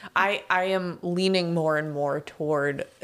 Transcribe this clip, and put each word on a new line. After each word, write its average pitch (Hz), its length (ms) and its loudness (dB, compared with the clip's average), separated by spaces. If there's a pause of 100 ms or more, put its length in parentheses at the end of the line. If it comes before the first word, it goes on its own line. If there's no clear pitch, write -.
(160)
I, 196 340 0
I 185 160 2
am 185 380 0
leaning 180 500 2
more 160 240 2
and 151 160 -4
more 143 280 -2
toward, 143 640 -2 (180)